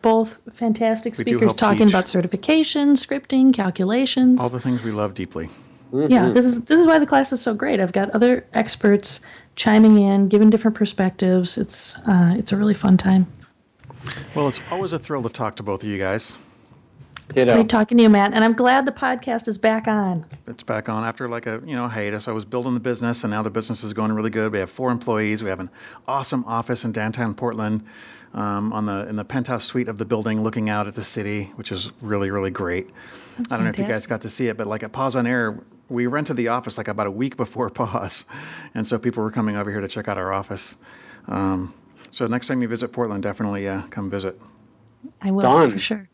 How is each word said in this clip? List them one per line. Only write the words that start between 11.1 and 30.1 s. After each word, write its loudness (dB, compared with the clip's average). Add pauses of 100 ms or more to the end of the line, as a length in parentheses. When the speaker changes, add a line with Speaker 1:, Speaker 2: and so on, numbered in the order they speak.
Speaker 1:
It's, -4 (120)
uh, 6
it's -4
a 2
really 2
fun 4
time. 4 (1080)
Speaker 2:
Well, 0
it's -4
always -4
a -4
thrill -6
to -4
talk -6
to -12
both -6
of -8
you -4
guys. -4 (920)
Speaker 1:
It's -2
Speaker 3:
Ditto. 6
Speaker 1:
great 6
talking 2
to 8
you, 10
Matt, 6
and 4
I'm 4
glad 4
the 0
podcast -4
is -6
back 0
on. -2 (180)
Speaker 2:
It's -14
back -4
on -4
after, -6
like, -8
a, -6
you -8
know, -4
hiatus. -6
I -6
was -6
building -4
the -2
business, -4
and -4
now -4
the -4
business -6
is -8
going -2
really -2
good. -4
We -2
have -4
four -4
employees. -2
We -6
have -6
an -12 (360)
awesome -4
office -6
in -4
downtown -4
Portland, -4 (520)
um, -4
on -4
the, -6
in -8
the -6
penthouse -6
suite -4
of -10
the -6
building, -2